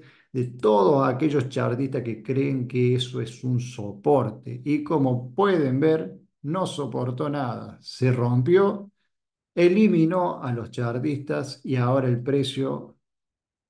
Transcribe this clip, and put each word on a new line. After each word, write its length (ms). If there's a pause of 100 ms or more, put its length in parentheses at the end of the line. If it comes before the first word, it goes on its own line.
(320)
de 140
todos 640
aquellos 420
chartistas 540
que 200
creen 440
que 280
eso 260
es 220
un 160
soporte. 1040
Y 200
como 500
pueden 460
ver, 360 (280)
no 220
soportó 640
nada. 520
Se 300
rompió, 800 (640)
eliminó 880
a 120
los 180
chartistas 920
y 120
ahora 320
el 160
precio 760 (720)